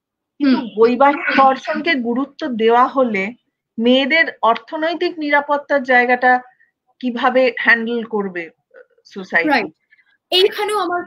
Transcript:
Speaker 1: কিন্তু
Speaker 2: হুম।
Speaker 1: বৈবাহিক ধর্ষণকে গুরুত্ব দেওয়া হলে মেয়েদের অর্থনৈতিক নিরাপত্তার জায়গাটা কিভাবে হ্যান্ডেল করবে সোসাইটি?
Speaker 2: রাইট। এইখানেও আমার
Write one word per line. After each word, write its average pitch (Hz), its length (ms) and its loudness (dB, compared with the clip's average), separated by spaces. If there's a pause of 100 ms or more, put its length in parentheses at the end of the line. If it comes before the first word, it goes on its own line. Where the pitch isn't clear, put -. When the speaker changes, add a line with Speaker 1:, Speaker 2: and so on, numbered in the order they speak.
(380)
Speaker 1:
কিন্তু 269 200 2
Speaker 2:
হুম। 240 180 -8
Speaker 1:
বৈবাহিক 247 600 2
ধর্ষণকে 294 580 0
গুরুত্ব 254 520 -6
দেওয়া 233 400 2
হলে 233 480 -2 (440)
মেয়েদের 262 460 2 (180)
অর্থনৈতিক 320 760 -2
নিরাপত্তার 285 640 -2
জায়গাটা 247 580 2 (600)
কিভাবে 247 580 0
হ্যান্ডেল 226 460 0
করবে 185 460 -6 (540)
সোসাইটি? 190 440 -4
Speaker 2:
রাইট। 247 180 0 (640)
এইখানেও 415 480 0
আমার 349 280 -4